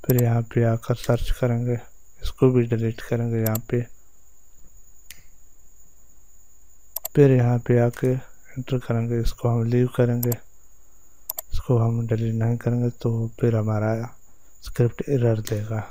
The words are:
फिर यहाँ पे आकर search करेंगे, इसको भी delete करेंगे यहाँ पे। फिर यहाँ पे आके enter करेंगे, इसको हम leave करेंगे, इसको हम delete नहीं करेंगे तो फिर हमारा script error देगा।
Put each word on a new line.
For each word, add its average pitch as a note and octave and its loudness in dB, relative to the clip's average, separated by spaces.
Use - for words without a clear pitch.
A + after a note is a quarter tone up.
फिर B2 4
यहाँ A#2 4
पे A#2 2
आकर A2+ 2
search - 0
करेंगे, A#2+ 0
इसको - 4
भी B2 6
delete A2+ 0
करेंगे A#2 0
यहाँ A2 2
पे। A#2+ 2
फिर C#3 8
यहाँ A#2+ 4
पे A#2+ 2
आके A#2+ 2
enter - -4
करेंगे, A#2 0
इसको - 2
हम A#2 2
leave B2 4
करेंगे, A#2+ 2
इसको - 4
हम A#2 2
delete A2+ 0
नहीं A2+ 2
करेंगे A#2+ 2
तो - -2
फिर A#2 4
हमारा G#2+ 2
script - 0
error A#2 4
देगा। G#2+ -4